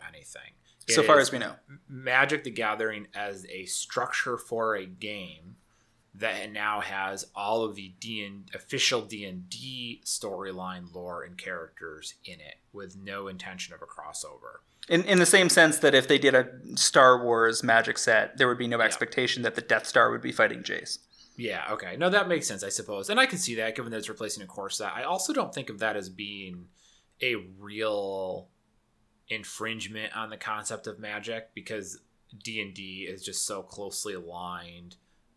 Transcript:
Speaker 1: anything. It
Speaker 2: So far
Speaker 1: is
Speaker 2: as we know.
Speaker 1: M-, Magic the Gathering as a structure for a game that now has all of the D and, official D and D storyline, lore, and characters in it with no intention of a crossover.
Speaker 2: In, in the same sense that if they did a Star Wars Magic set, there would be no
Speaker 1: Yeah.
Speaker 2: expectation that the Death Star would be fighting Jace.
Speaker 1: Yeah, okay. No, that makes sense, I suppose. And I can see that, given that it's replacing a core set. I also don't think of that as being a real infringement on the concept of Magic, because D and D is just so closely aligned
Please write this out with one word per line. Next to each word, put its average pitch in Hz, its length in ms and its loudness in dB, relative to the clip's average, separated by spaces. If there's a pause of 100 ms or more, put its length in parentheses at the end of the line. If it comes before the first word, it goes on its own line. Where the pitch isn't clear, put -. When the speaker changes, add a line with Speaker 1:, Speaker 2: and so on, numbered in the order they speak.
Speaker 1:
anything. 71 440 -20 (340)
It 117 60 2
Speaker 2:
So 151 100 6
far 151 160 8
Speaker 1:
is 135 100 6
Speaker 2:
as - 40 -4
we 131 60 -4
know. 107 160 -6 (140)
Speaker 1:
M-, 143 200 -20
Magic 131 560 2
the 131 60 -8
Gathering 107 640 -4
as 101 340 -8
a 95 160 -12
structure - 720 -4
for 110 400 -2
a 95 100 -6
game 92 680 -14 (560)
that 101 380 -6
now 107 300 -2
has 98 460 -6 (100)
all 110 280 0
of 107 120 -6
the 95 240 -16
D 110 240 -8
and, 98 280 -14
official 120 500 0
D 104 220 -10
and 90 240 -12
D 123 560 -12
storyline, 92 880 -8
lore, 87 300 -10
and 87 160 -16
characters 82 760 -12 (100)
in 87 160 -18
it 73 160 -18 (160)
with 98 240 -16
no 98 320 -10
intention 90 460 -12
of 80 60 -20
a 82 60 -14
crossover. 76 720 -14 (300)
Speaker 2:
In, 175 160 4
in 185 160 6
the 170 60 8
same 185 220 8
sense 160 300 8
that 139 160 8
if 131 140 6
they 139 100 8
did 135 160 6
a 127 140 6 (260)
Star 127 480 8
Wars 113 400 4
Magic 117 340 6
set, 110 420 4
there 131 100 6
would 120 100 2
be 123 80 -2
no 117 120 0
Speaker 1:
Yeah. 117 80 4
Speaker 2:
expectation 120 580 0
that 110 100 0
the 120 60 -2
Death 113 260 2
Star 117 240 6
would 117 120 -2
be 123 100 -4
fighting 117 320 2
Jace. - 340 -8 (420)
Speaker 1:
Yeah, 95 320 -6
okay. 98 240 -8
No, 170 140 2
that 196 180 2
makes 160 180 0
sense, 98 160 -6
I 98 60 -6
suppose. 101 400 -6
And 214 100 2
I 262 60 6
can 190 140 -2
see 123 160 -4
that, 110 200 -2
given 117 180 -8
that 110 40 -4
it's 107 140 -6
replacing 107 320 -8
a 95 40 -14
core 98 220 -10
set. 98 260 -4
I 123 100 -8
also 185 280 -2
don't 240 220 -4
think 135 160 -8
of 104 80 -12
that 107 180 0
as 95 140 -6
being 95 560 -12 (560)
a 127 140 0 (220)
real 101 920 -4 (800)
infringement 110 880 -8
on 110 140 -6
the 110 60 -12
concept 107 500 -8
of 104 120 -10
Magic, 107 560 -10
because 98 460 -10 (420)
D 110 180 -6
and 98 140 -8
D 95 340 -12
is 92 160 -12
just - 220 -4
so 98 160 -6
closely 101 520 -10
aligned 87 840 -12 (400)